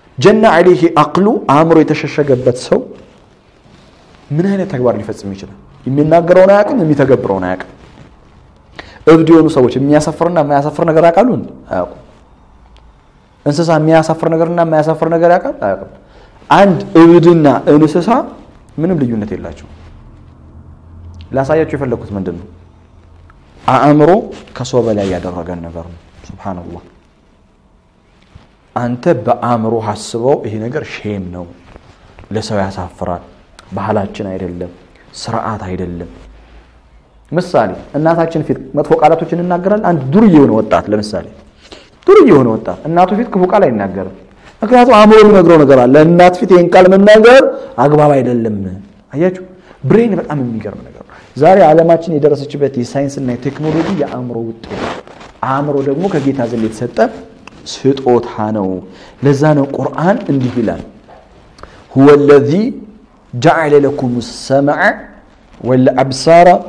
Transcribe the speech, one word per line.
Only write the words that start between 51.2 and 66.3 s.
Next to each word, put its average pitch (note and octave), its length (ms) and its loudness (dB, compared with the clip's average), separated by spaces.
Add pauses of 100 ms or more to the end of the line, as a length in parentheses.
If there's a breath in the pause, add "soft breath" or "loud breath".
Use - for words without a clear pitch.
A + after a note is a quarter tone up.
ዛሬ E3+ 240 4
ዓለማችን E3 520 4
የደረሰችበት C#3+ 640 -2
የሳይንስና C#3 560 -6
የቴክኖሎጂ D3+ 560 -6 (100)
የአእምሮ B2+ 420 -8
ውጤት A2+ 340 -12
ነው። - 180 -10 (520)
አእምሮ C#3 400 -4
ደግሞ C#3+ 260 -4
ከጌታ C#3 360 -4
ዘንድ A2+ 200 -6
የተሰጠ A#2 320 -8 (720)
ስጦታ C3 600 -2 (220)
ነው። G2+ 180 -4 (520 loud breath)
ለዛ C3+ 200 0 (120)
ነው C#3 180 0
ቁርአን D3+ 460 -4 (100)
እንዲህ B2+ 280 -4
ይላል፣ F#2+ 260 -4 (1080 loud breath)
«ሁወ C3+ 160 4 (140)
ለዚ C#3 300 4 (800)
ጀዐለ D3+ 460 0
ለኩሙ C3 340 -2 (240)
ሰመዐ C#3+ 440 -2 (800)
ወልአብሳራ C3 840 2 (220)